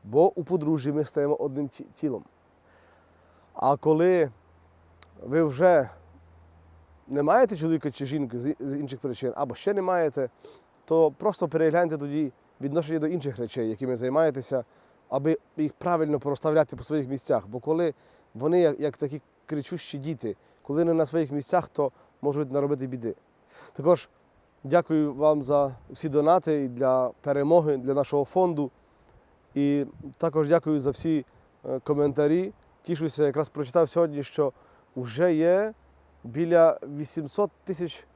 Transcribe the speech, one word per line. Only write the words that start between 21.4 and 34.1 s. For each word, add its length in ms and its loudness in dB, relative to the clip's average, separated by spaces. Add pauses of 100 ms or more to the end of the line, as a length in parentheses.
то 240 -2 (300)
можуть 300 -2
наробити 340 -2
біди. 280 -6 (580)
Також 360 2 (560)
дякую 500 2
вам 280 2
за 340 0 (140)
всі 180 -8
донати 560 2
і 40 -4
для 420 0 (100)
перемоги, 560 2
для 180 -2
нашого 300 0
фонду. 460 0 (840)
І 320 2 (320)
також 300 0
дякую 320 2
за 100 -2
всі, 360 -2 (380)
е, 200 -4
коментарі. 680 2 (300)
Тішуся, 420 -2
якраз 240 0
прочитав 400 0
сьогодні, 340 0